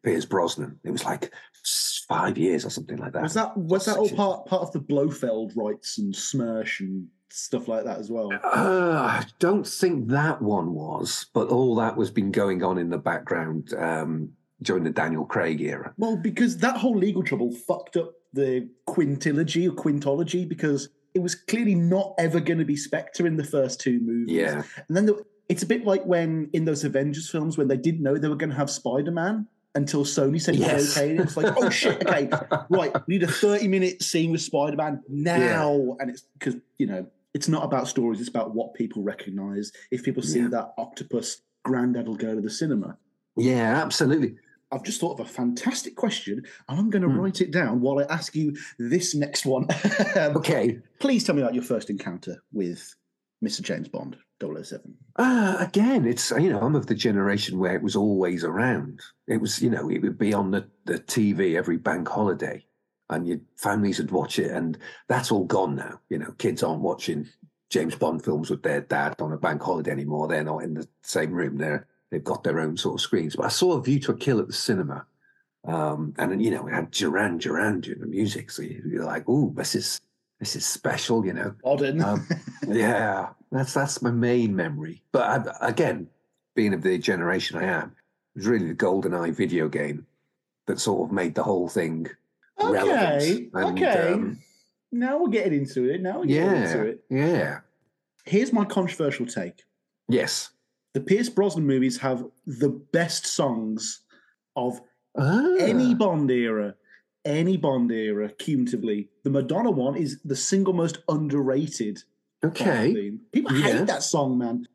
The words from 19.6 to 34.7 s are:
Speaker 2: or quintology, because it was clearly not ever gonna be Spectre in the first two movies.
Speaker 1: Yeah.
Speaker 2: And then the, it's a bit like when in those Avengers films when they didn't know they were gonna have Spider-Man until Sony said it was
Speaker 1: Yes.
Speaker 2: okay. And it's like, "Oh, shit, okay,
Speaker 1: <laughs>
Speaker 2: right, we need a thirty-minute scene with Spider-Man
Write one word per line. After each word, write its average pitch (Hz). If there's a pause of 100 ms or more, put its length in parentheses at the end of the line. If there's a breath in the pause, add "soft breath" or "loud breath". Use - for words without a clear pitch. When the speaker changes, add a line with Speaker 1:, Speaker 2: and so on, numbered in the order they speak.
Speaker 2:
or 143
quintology, 156
because 151 (240)
it 185
was 175
clearly 220
not 185
ever 165
gonna 160
be 143
Spectre -
in 160
the 151
first 135
two 123
movies. 117
Speaker 1:
Yeah. 76 (240 loud breath)
Speaker 2:
And 160
then 208
the, 208 (260)
it's -
a -
bit 226
like 190
when 160
in 160
those 147
Avengers 147
films 156
when 139
they 131
didn't 160
know 139
they 151
were 151
gonna 147
have 143
Spider-Man 165 (280)
until 143
Sony 147
said 170
it -
was -
Speaker 1:
Yes. 143
Speaker 2:
okay. 147
And 165
it's -
like, 196
"Oh, 240
shit, -
okay, 147 (200)
Speaker 1:
<laughs> -
Speaker 2:
right, 170 (140)
we 175
need 175
a 170
thirty-minute 196
scene 165
with 160
Spider-Man 147